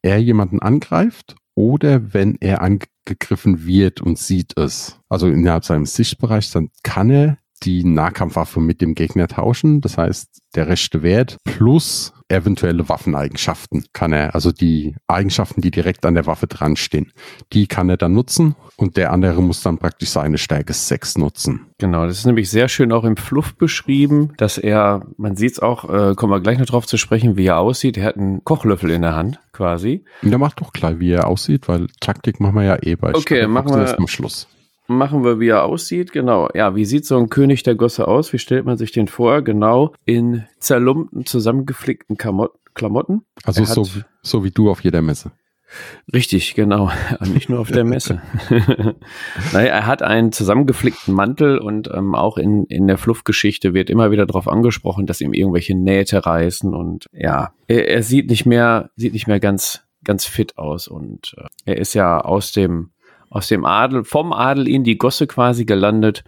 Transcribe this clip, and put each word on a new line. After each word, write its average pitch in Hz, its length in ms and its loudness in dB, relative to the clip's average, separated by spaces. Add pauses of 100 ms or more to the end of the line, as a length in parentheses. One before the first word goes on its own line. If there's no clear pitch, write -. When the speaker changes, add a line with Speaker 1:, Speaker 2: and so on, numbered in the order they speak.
Speaker 1:
er 98 160 2
jemanden 104 420 2
angreift 165 760 -2 (180)
oder 123 600 2
wenn 101 260 2
er 95 220 0
angegriffen 92 1000 -2
wird 92 380 2
und 82 160 -2
sieht - 400 -2
es, - 500 -4
also 90 200 0
innerhalb 82 380 2
seines 76 280 -2
Sichtbereichs, 110 560 -2
dann 82 220 -2 (100)
kann 107 300 0
er 143 260 4 (260)
die 90 200 0
Nahkampfwaffe 82 760 0
mit 82 220 0
dem 82 140 0
Gegner 82 320 0
tauschen. 143 540 2
Das - 160 -4
heißt, - 440 -4 (140)
der 80 120 0
rechte 82 360 -2
Wert 104 400 2
plus - 680 2 (180)
eventuelle 87 580 0
Waffeneigenschaften 73 1000 -4
kann 80 220 -2
er, 76 220 -2
also 85 160 2
die 78 440 0 (120)
Eigenschaften, 95 540 -2
die 90 100 0
direkt 87 340 -2
an 85 80 4
der 78 140 2
Waffe 80 180 -2
dran 76 300 -2
stehen, - 360 -4 (420)
die 104 120 4
kann 92 240 0
er 90 80 2
dann 87 160 2
nutzen 147 420 2 (220)
und 98 200 0
der 87 140 0
andere 90 300 2
muss 87 220 0
dann 85 160 0
praktisch - 300 -4
seine 76 280 0
Stärke 73 360 -4
sechs - 440 -4
nutzen. - 480 -4 (140)
Speaker 2:
Genau, 85 260 0
das 90 140 -6
ist 113 80 -8
nämlich 110 240 2
sehr 117 180 2
schön 120 220 2
auch 113 120 2
im 110 140 2
Fluff - 380 -4
beschrieben, 147 840 0
dass 104 220 -2
er, 104 480 0 (100)
man 101 200 -4
sieht's 117 220 -2
auch, 120 300 -2
äh, 98 260 2
kommen 107 160 0
wir 98 80 2
gleich 113 200 0
noch 127 80 0
drauf 117 180 0
zu 117 120 -2
sprechen, 113 380 2
wie 95 120 2
er 85 100 4
aussieht. 117 400 0
Er 95 80 -4
hat 92 120 -2
einen 95 260 -4
Kochlöffel 101 480 0
in 85 100 0
der 82 140 0
Hand 95 240 -4 (120)
quasi. 95 540 -4 (160)
Speaker 1:
Und 101 80 2
der 117 80 2
macht 147 240 0
doch - 100 -10
klar, 82 280 -4
wie 87 120 0
er 87 140 2
aussieht, 135 420 -2
weil 87 200 -2 (120)
Taktik - 400 -4
machen 101 160 2
wir 104 80 2
ja 95 200 2
eh 82 120 0
bei - 140 -2
Speaker 2:
Okay, 160 120 2
Speaker 1:
Staffel 123 260 0
Speaker 2:
machen 123 180 0
Speaker 1:
Boxen 139 140 2
Speaker 2:
wir 131 80 2
Speaker 1:
erst 123 120 -2
am 87 80 0
Schluss. - 400 -8 (440)
Speaker 2:
Machen 139 320 0
wir, 117 160 2
wie 117 100 2
er 110 160 4
aussieht, 175 460 -4
genau. 120 440 0
Ja, 98 200 0
wie 107 80 0
sieht 135 220 0
so 135 100 0
ein 120 140 2
König 139 320 2
der 120 140 2
Gosse - 320 0
aus? 127 260 2
Wie 123 60 -4
stellt 131 260 -2
man 123 100 0
sich 110 160 -6
den 107 160 0
vor? 131 360 2
Genau, 117 500 2 (120)
in 120 400 0 (120)
zerlumpten, 127 720 0
zusammengeflickten 123 880 -4
Kamot-, 104 400 -4 (160)
Klamotten. 123 480 -2 (220)
Speaker 1:
Also 107 180 0
Speaker 2:
Er 107 60 4
hat 113 80 -2
Speaker 1:
so, 107 100 2 (380)
so 110 200 -2
wie 98 60 -2
du 104 220 4
auf - 120 -4
jeder 82 200 2
Messe. 76 280 -4 (800)
Speaker 2:
Richtig, 120 440 0
genau. 101 340 2 (180)
<laughs> 120 120 -4 (120)
Nicht 107 180 0
nur 123 100 -2
auf 113 100 -6
der 120 140 0
Messe. 120 360 -2 (300)
<laughs> 113 460 2 (580)
Naja, 107 140 4
er 104 180 0
hat 131 160 0
einen 110 300 2
zusammengeflickten 113 800 0
Mantel 135 460 2
und, 107 340 -6
ähm, 98 220 -2
auch 87 220 0
in, 104 280 2
in 95 220 0
der 95 100 2
Fluff-Geschichte 104 800 -2
wird 95 160 0
immer 110 180 4
wieder 104 160 2
drauf 92 220 -4
angesprochen, 101 580 -2
dass - 160 -6
ihm 69 120 -4
irgendwelche 92 420 0
Nähte 95 500 0
reißen 85 480 0
und 85 400 -8
ja, - 400 -4 (140)
er, 117 220 2
er 113 120 2
sieht 123 280 0
nicht 117 180 2
mehr, 117 480 2
sieht 113 180 -4
nicht 110 140 -6
mehr 101 120 2
ganz, - 440 -2 (200)
ganz 101 220 -2
fit - 320 -4
aus 76 300 -8
und, - 500 -16
äh, - 80 -20 (200)
er - 120 -2
ist - 160 -4
ja 87 280 4
aus 101 320 -2
dem, 85 360 0 (420)
aus 107 160 -6
dem 101 160 0
Adel, 117 420 2
vom 160 280 -2
Adel 135 340 0
in 135 160 2
die 113 140 2
Gosse 135 300 0
quasi 120 380 0
gelandet. 107 640 2